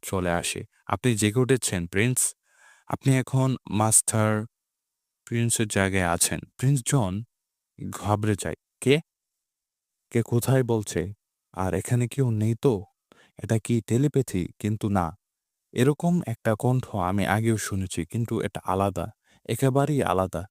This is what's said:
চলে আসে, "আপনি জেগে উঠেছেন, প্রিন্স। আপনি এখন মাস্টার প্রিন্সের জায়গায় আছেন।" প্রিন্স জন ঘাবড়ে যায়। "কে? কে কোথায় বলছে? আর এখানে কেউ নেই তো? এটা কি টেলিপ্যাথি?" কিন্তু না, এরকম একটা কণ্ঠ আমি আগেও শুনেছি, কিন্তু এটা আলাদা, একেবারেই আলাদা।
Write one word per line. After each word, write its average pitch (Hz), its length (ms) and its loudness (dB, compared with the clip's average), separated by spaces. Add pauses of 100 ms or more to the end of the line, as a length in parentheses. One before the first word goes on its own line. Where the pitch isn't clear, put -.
চলে 90 280 -2
আসে, 85 340 -2 (220)
"আপনি 117 300 0
জেগে 107 240 2
উঠেছেন, 117 460 0
প্রিন্স। 113 480 0 (520)
আপনি 131 300 0
এখন 131 400 0 (140)
মাস্টার 107 760 2 (800)
প্রিন্সের 117 440 0
জায়গায় 95 360 2
আছেন।" 85 360 0 (160)
প্রিন্স 135 300 2
জন 104 360 0 (680)
ঘাবড়ে 104 440 0
যায়। 82 200 -6 (260)
"কে? 143 200 4 (1080)
কে 117 120 2
কোথায় 127 400 2
বলছে? 107 500 -2 (400)
আর 90 220 -2
এখানে 120 340 0
কেউ 127 220 -2
নেই 110 320 0
তো? 104 220 2 (580)
এটা 113 160 0
কি 117 220 0
টেলিপ্যাথি?" 123 680 0 (100)
কিন্তু 107 300 -4
না, 92 300 0 (540)
এরকম 156 540 2
একটা 113 280 -2
কণ্ঠ 123 420 -2
আমি 95 300 0
আগেও 110 300 2
শুনেছি, 95 480 -4
কিন্তু 113 360 -4
এটা - 240 -6
আলাদা, 95 460 0 (340)
একেবারেই 135 580 0
আলাদা। 92 480 0